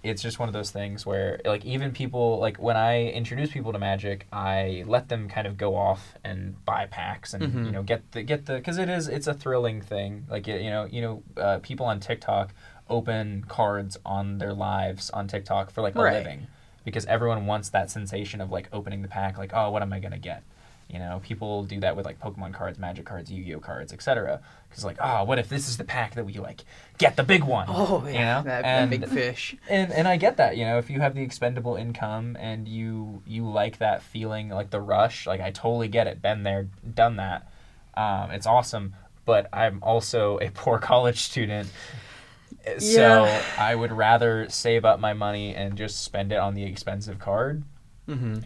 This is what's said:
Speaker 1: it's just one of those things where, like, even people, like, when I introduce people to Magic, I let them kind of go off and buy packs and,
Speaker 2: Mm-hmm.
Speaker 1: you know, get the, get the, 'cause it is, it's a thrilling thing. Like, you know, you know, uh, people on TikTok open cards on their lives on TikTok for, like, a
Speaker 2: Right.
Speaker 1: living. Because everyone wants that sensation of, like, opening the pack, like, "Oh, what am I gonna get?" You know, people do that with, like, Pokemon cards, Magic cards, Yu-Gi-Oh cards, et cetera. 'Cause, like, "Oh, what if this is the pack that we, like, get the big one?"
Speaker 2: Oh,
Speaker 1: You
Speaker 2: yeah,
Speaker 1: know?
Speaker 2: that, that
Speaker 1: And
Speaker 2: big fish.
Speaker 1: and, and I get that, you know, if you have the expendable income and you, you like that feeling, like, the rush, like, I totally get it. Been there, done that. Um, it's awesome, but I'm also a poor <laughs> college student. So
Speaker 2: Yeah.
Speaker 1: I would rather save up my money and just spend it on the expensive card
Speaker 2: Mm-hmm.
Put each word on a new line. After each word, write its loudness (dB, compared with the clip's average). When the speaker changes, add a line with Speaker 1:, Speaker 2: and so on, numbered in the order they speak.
Speaker 1:
it's -4
just -6
one -2
of -4
those -4
things -6
where, 0
like, 0
even -2
people, 2
like, 0
when 2
I 4
introduce -2
people -4
to -4
Magic, -2
I -2
let 2
them -4
kind -4
of -6
go 0
off 0
and -8
buy -2
packs -10
and, -6
Speaker 2:
Mm-hmm. -2
Speaker 1:
you -4
know, -2
get -4
the, -8
get -4
the, -4
'cause -6
it 0
is, -2
it's -4
a 0
thrilling 0
thing. -6
Like, -6
you -4
know, -2
you -6
know, -6
uh, 2
people -6
on 0
TikTok -2
open -2
cards 0
on -2
their -2
lives -2
on -4
TikTok -2
for, -4
like, 0
a 4
Speaker 2:
Right. 4
Speaker 1:
living. -6
Because -4
everyone 2
wants -2
that 0
sensation -6
of, -6
like, -6
opening -6
the -8
pack, -4
like, -10
"Oh, 2
what 0
am -2
I -4
gonna -8
get?" -10
You -10
know, -6
people -6
do -8
that 0
with, -6
like, -12
Pokemon -10
cards, -8
Magic -8
cards, -12
Yu-Gi-Oh -10
cards, -12
et -16
cetera. 0
'Cause, -12
like, -6
"Oh, 2
what 2
if -6
this -4
is -4
the -8
pack -4
that -6
we, -10
like, -12
get 4
the 4
big 6
one?" 0
Speaker 2:
Oh, 2
Speaker 1:
You -6
Speaker 2:
yeah, 2
Speaker 1:
know? 0
Speaker 2:
that, -2
that -2
Speaker 1:
And 4
Speaker 2:
big 0
fish. -2
Speaker 1:
and, 4
and 4
I 6
get 4
that, 4
you -2
know, 2
if -2
you -2
have 2
the -2
expendable -2
income -4
and -6
you, -6
you -4
like 0
that 2
feeling, -6
like, -4
the -2
rush, 2
like, -2
I -4
totally -2
get 4
it. -6
Been 0
there, 0
done 6
that. -4
Um, 0
it's -4
awesome, 2
but 6
I'm 2
also 2
a 0
poor 2
<laughs> -4
college 6
student. -2
So 10
Speaker 2:
Yeah. 4
Speaker 1:
I 4
would 0
rather 6
save 2
up 8
my 2
money -2
and -4
just -6
spend -2
it 2
on 2
the -2
expensive -6
card 0
Speaker 2:
Mm-hmm. -2